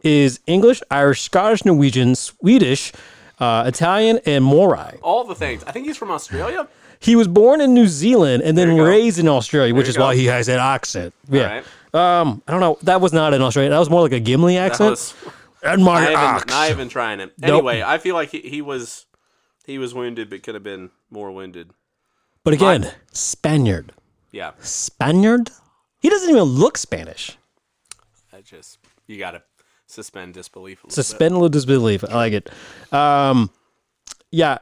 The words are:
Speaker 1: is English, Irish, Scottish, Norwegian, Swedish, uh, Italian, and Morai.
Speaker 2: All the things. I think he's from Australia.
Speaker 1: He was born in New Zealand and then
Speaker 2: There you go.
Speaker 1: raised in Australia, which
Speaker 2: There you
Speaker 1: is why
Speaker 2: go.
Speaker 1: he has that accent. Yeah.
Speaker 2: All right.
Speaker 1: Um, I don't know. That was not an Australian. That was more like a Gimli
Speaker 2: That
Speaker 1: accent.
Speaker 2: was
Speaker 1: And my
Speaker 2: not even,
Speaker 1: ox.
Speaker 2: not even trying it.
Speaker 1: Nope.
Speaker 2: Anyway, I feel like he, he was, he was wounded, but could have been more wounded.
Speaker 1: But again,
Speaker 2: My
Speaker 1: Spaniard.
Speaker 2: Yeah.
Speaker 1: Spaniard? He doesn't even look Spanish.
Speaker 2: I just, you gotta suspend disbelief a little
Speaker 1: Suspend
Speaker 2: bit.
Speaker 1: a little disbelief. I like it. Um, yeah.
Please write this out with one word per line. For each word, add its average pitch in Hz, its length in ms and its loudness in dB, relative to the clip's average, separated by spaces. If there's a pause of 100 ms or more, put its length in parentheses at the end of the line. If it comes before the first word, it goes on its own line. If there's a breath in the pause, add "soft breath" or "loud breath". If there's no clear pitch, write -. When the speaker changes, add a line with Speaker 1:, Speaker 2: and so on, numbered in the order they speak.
Speaker 1:
is 143 440 2
English, 196 340 2 (100)
Irish, 143 300 2
Scottish, 208 440 0
Norwegian, 131 500 2
Swedish, 165 760 0 (480 loud breath)
uh, 117 260 0
Italian, 196 600 0
and 139 180 2
Morai. 147 580 2
Speaker 2:
All 226 240 -2
the 196 100 -12
things. 135 300 -8
I - 60 -14
think 262 140 -12
he's 302 120 -10
from 202 140 -12
Australia. 190 560 -10 (340 soft breath)
Speaker 1:
He 233 140 4
was 220 140 4
born 240 320 6
in 262 120 4
New 240 140 6
Zealand 156 560 2
and 160 140 2
then 175 100 4
Speaker 2:
There 165 80 4
you 156 80 4
go. 165 60 4
Speaker 1:
raised 214 300 2
in 160 100 2
Australia, 131 440 0
which 135 120 2
Speaker 2:
There 127 80 -4
you - 20 -6
Speaker 1:
is 135 40 -2
why 131 160 2
Speaker 2:
go. 127 40 2
Speaker 1:
he 131 60 0
has 123 220 0
that 127 120 -2
accent. 123 540 -4 (160)
Yeah. 123 340 -2 (300 loud breath)
Speaker 2:
All - 20 -8
right. 175 260 2
Speaker 1:
Um, 127 240 -2
I - 60 -10
don't 180 80 -2
know. 165 240 0
That 180 160 2
was 180 140 0
not 156 200 2
an 135 80 0
Australian. 135 300 0
That 151 80 2
was 160 100 2
more 170 120 4
like 147 100 2
a 123 80 -2
Gimli 165 360 2
Speaker 2:
That 185 180 -2
Speaker 1:
accent. 208 160 2
Speaker 2:
was - 240 -6 (500 loud breath)
Speaker 1:
And 180 180 0
my 175 200 4
Speaker 2:
not 160 100 0
even, 156 40 -2 (100)
Speaker 1:
ox. 120 280 -2
Speaker 2:
not 156 180 0
even 131 180 -8
trying 113 320 -8
it. 95 160 -16
Speaker 1:
Nope. 135 120 -4
Speaker 2:
Anyway, 127 360 0
I 151 140 -2
feel 185 160 -6
like 151 160 -6
he, 156 100 -12
he 147 200 -12
was, 135 440 -12 (600)
he 135 120 -14
was 123 160 -10
wounded, 117 360 -10
but 98 140 -18
could 110 120 -14
have 98 80 -16
been 95 260 -14 (200)
more 104 220 -16
wounded. 92 380 -18 (760)
Speaker 1:
But 151 100 2
again, 156 280 4
Speaker 2:
My - 100 -8 (220)
Speaker 1:
Spaniard. 127 800 -4 (400)
Speaker 2:
Yeah. 90 260 -14
Speaker 1:
Spaniard? 202 920 -2 (500)
He 330 80 2
doesn't 370 200 0
even 240 140 4
look 143 340 0
Spanish. - 600 -14 (960)
Speaker 2:
I 98 80 -20
just, - 360 -20 (300)
you 107 100 -20
gotta 87 240 -14 (460)
suspend 92 460 -20
disbelief 92 500 -20
a - 40 -20
little - 80 -16
Speaker 1:
Suspend - 240 -8
Speaker 2:
bit. 160 120 2
Speaker 1:
a 185 40 -4
little 170 140 2
disbelief. 127 540 0
I 101 100 -10
like 113 200 -2
it. - 160 -8 (440 loud breath)
Um, 139 560 0 (840)
yeah. 156 300 0